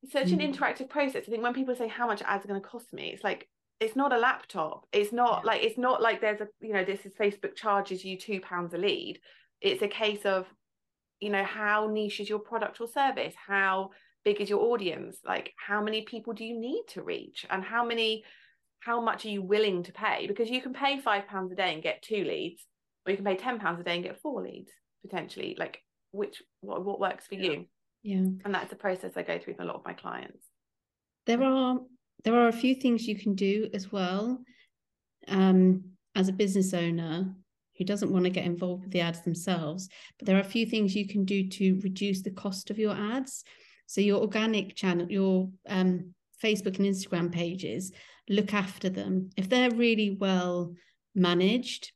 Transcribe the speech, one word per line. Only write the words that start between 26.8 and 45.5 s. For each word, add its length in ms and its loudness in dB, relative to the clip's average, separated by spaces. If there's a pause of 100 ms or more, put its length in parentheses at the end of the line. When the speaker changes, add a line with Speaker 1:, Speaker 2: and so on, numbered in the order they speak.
Speaker 1:
what 160 -4
works 260 -4
for 100 -12
Speaker 2:
Yeah. 140 -2
Speaker 1:
you? 160 -6 (360)
Speaker 3:
Yeah. 240 0 (180)
Speaker 1:
And 100 -2
that's 180 -4
a 40 -14
process 400 -4
I 60 -4
go 160 -2
through 160 -10
with 80 -12
a 20 -8
lot 120 -6
of 100 -12
my 80 -10
clients. 520 -12 (760)
Speaker 3:
There 180 4
are, 380 4 (440)
there 100 4
are 140 8
a 40 4
few 220 4
things 340 2
you 80 -2
can 180 0
do 380 2
as 180 -6
well, 540 -2 (840)
um, 640 6 (220)
as 140 4
a 60 0
business 400 2
owner 600 0 (440)
who 60 0
doesn't 260 0
wanna 200 4
get 160 -2
involved 380 -2
with 80 -12
the 100 2
ads 180 -2
themselves, 680 -2 (280)
but 60 -12
there 120 6
are 40 8
a 40 0
few 200 0
things 320 2
you 100 0
can 200 0
do 200 2
to 360 2
reduce 400 -2
the 80 -4
cost 400 -8
of 80 -4
your 160 2
ads. 500 -4 (400)
So 160 -4
your 220 6
organic 520 0
channel, 360 2
your, 400 4 (180)